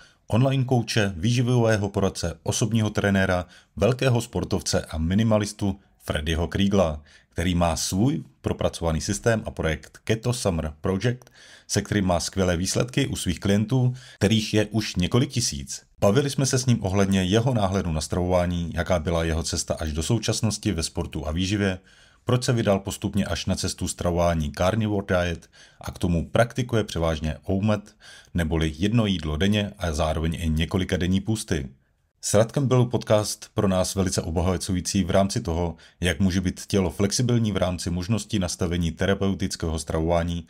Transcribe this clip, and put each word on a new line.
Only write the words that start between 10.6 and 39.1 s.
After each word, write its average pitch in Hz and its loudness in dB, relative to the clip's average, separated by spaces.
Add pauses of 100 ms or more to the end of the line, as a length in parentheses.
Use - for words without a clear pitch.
Project, 98 -2 (380)
se 101 0
kterým 104 0
má 87 2
skvělé 90 0
výsledky 107 0
u - -6
svých - -4
klientů, 123 2 (200)
kterých 104 2
je 107 4
už - -2
několik 120 2
tisíc. 71 -6 (180)
Bavili 135 4
jsme 135 0
se 131 0
s 123 0
ním 117 2
ohledně 98 2
jeho 113 2
náhledu 95 0
na 78 0
stravování, 87 0
jaká 85 0
byla 82 0
jeho 80 0
cesta - -4
až 78 -4
do 80 -2
současnosti 107 0
ve 80 -2
sportu 76 -6
a 80 -4
výživě, 95 0 (460)
proč 123 0
se 135 0
vydal 104 2
postupně 98 -2
až - -4
na 95 2
cestu 87 -4
stravování 85 0
carnivore 101 0
diet 87 0 (300)
a - -10
k - -14
tomu 85 0
praktikuje 120 -2
převážně 80 -2
omed, 101 -2 (400)
neboli 80 0
jedno 107 2
jídlo 78 -2
denně 101 0
a 85 -2
zároveň 80 -2
i 82 -2
několika 85 0
denní 92 0
půsty. 95 -4 (520)
S - -4
Radkem 117 2
byl 123 4
podcast 107 0
pro 101 2
nás 92 0
velice 92 0
obohacující 87 0
v 82 -4
rámci 98 2
toho, 85 -2 (260)
jak 87 0
může 95 2
být 92 -2
tělo 95 2
flexibilní 113 0
v 92 -2
rámci 90 -2
možností 101 -2
nastavení 87 0
terapeutického 92 -2